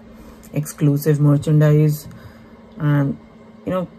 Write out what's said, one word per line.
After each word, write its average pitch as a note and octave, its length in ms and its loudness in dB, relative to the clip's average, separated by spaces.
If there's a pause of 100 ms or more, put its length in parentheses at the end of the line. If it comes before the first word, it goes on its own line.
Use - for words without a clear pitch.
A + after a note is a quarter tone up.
(520)
exclusive D3 680 -2
merchandise D3+ 840 2 (720)
and, C#3+ 400 -2 (480)
you F#3 60 -4
know F3+ 160 -4 (100)